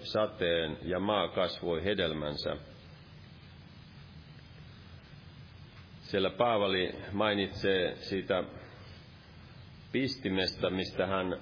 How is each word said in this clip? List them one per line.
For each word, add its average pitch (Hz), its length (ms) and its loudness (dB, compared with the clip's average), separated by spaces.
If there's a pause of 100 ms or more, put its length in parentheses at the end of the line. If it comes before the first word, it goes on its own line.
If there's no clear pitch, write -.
sateen, 85 760 2
ja 90 180 0
maa 98 280 4
kasvoi 85 560 0
hedelmänsä. 78 760 0 (3500)
Siellä 95 280 2
Paavali 101 640 4 (160)
mainitsee 98 840 4
siitä 92 480 0 (1500)
pistimestä, 95 800 2
mistä 92 360 2
hän 92 360 2